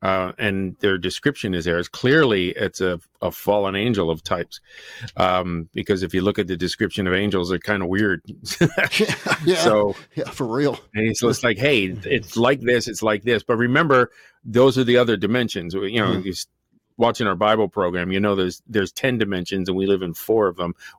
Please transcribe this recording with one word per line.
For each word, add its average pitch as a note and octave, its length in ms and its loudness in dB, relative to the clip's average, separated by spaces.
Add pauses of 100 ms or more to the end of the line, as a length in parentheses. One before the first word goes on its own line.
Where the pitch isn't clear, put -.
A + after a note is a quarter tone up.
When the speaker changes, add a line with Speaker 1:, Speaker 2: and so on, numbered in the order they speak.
Speaker 1:
Uh, F#2+ 340 -2
and G2 440 -4
their F#2+ 180 2
description F#2+ 560 -4
is E2+ 100 -2
there. E2+ 140 0
It's F2+ 100 -4
clearly, B2 640 2
it's - 300 -6
a, F2+ 180 0 (220)
a F#2 100 -2
fallen G2 460 0
angel G2 340 0
of E2 140 -4
types. - 360 -4 (560)
Um, F2+ 560 0
because F#2 300 -2
if F2 100 -4
you F#2 100 0
look G2+ 180 0
at F2+ 80 -2
the F#2 80 -4
description F#2 500 -2
of F2+ 80 0
angels, F#2+ 360 0
they're F2+ 100 -2
kinda G2 260 -4
weird. F#2+ 340 0 (400)
<laughs> - 0 -
Speaker 2:
Yeah, - 460 0 (380)
yeah. F3 180 2
Speaker 1:
So G#2 320 2 (220)
Speaker 2:
Yeah, D3+ 140 -4
for C3 160 -6
real. B2 320 0 (160)
Speaker 1:
and A2 220 0
so A#2+ 120 2
it's A2 160 0
like, A#2 120 2
"Hey, A#2+ 280 2 (200)
it's A2 320 -4
like B2 260 4
this, A#2+ 260 2
it's G#2+ 140 -10
like G#2+ 200 0
this." A2+ 220 0
But A#2+ 140 0
remember, B2+ 520 4 (340)
those B2 320 4
are C3 80 4
the A#2+ 120 6
other A#2 200 4
dimensions. G2+ 580 -2
You F#2+ 60 -4 (200)
know, G2+ 140 4
Speaker 2:
Mm-hmm. F#2 120 -4
Speaker 1:
you F#2+ 60 -4
s-, - 140 -10 (500)
watching A#2 320 2
our F#2 80 0
Bible G#2+ 320 4
program, F2+ 420 -2
you F#2+ 80 0
know, G#2 160 2
there's, F#2 320 -2
there's G#2 240 -2
ten B2+ 280 -2
dimensions F#2+ 500 -2
and F#2 100 0
we F#2+ 80 0
live G2 160 2
in E2+ 120 -4
four G#2+ 340 0
of E2+ 80 -6
them. F2 180 -4 (240)